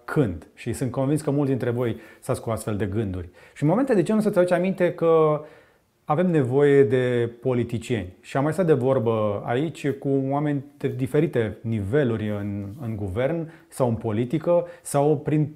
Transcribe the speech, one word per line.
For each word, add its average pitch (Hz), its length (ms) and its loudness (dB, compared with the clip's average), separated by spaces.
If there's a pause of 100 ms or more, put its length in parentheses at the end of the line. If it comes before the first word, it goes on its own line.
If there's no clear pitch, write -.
când. 101 480 -2
Și - 200 -8
sunt 127 180 -4
convins 139 300 -2
că 143 100 -2
mulți 139 180 0
dintre 123 200 -2
voi 117 280 -2 (220)
stați - 220 -6
cu - 80 -8
astfel 107 260 -4
de 107 100 -2
gânduri. 95 440 -4 (240)
Și - 100 -8
în 147 60 4
momente 254 240 2
de 190 100 2
genul 220 180 2
să-ți 208 160 2
aduci 180 140 4
aminte 180 420 2
că 160 480 4 (640)
avem 170 220 2
nevoie 139 540 6
de 120 480 2 (100)
politicieni. 113 800 -2
Și - 160 -6
am 135 60 2
mai 151 100 0
stat 180 120 0
de 160 80 6
vorbă 113 720 0
aici 143 460 -2
cu 139 380 -2
oameni 147 340 -2 (140)
de 143 100 -4
diferite 123 720 0
niveluri 113 680 0
în, 101 360 -6 (160)
în 113 140 -6
guvern 127 560 -4 (160)
sau 123 220 0
în 113 60 0
politică 156 720 0 (140)
sau 147 360 2
prin, 151 380 -2